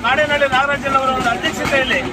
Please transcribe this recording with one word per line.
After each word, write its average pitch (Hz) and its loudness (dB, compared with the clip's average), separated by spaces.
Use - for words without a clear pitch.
ಕಾಡೇನಹಳ್ಳಿ 285 2
ನಾಗರಾಜನ್ 277 0
ಅವರ 262 0
ಒಂದು 262 0
ಅಧ್ಯಕ್ಷತೆಯಲ್ಲಿ 277 0